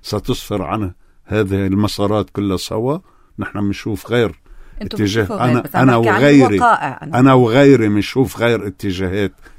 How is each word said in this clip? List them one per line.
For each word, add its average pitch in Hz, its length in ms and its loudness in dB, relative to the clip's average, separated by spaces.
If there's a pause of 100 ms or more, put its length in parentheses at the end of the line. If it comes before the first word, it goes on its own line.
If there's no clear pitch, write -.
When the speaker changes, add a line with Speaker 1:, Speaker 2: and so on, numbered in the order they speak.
Speaker 1:
ستسفر 104 600 -6
عنه 92 380 -6 (240)
هذه 98 420 -2
المسارات 101 640 -2
كلها 101 260 -4
سوا. 123 420 -6 (400)
نحن 101 200 -10
منشوف 101 520 -6
غير 110 300 -2 (420)
Speaker 2:
انتوا 208 160 -8
Speaker 1:
اتجاه. 107 240 0
Speaker 2:
بتشوفوا - 200 -4
غير، 123 100 2
Speaker 1:
أنا، 120 80 0
Speaker 2:
بس - 160 -10
عم 123 60 2
Speaker 1:
أنا 127 160 4
Speaker 2:
بحكي 117 120 2
عن 110 120 0
Speaker 1:
وغيري، 143 340 6
Speaker 2:
الوقائع 185 460 0
أنا. 131 160 -4
Speaker 1:
أنا 131 160 6
وغيري 127 540 6
منشوف 104 520 -2
غير 113 260 0
اتجاهات 95 680 -4 (260)